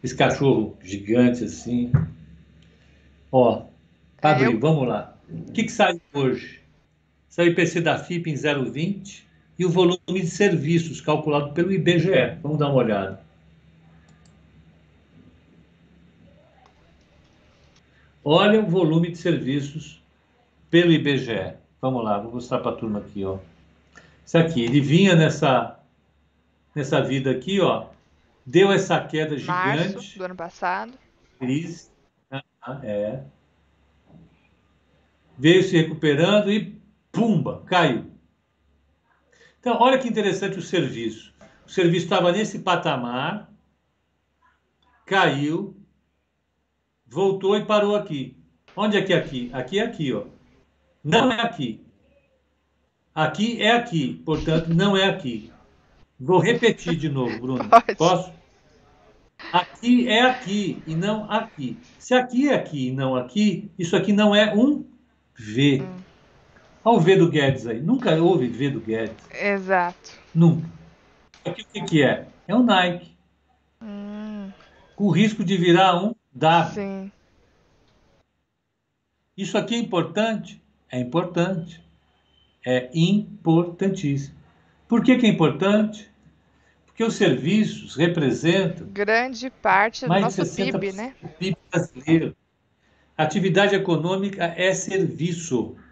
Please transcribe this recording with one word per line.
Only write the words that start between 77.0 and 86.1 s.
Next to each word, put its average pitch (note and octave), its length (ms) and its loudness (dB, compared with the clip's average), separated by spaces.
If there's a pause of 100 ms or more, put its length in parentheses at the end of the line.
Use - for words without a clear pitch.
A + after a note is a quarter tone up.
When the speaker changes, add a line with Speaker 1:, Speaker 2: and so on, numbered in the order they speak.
Speaker 1:
Isso F#3+ 200 -4
aqui A3+ 180 -2
é A#3 40 -2
importante? G#3 840 -4 (280)
É B2+ 100 -6
importante. E3+ 800 -4 (840)
É B2+ 260 -2
importantíssimo. E3+ 1400 -2 (500)
Por A3+ 160 0
que B3 140 6
que B3 80 0
é A3 60 6
importante? G3 800 0 (760)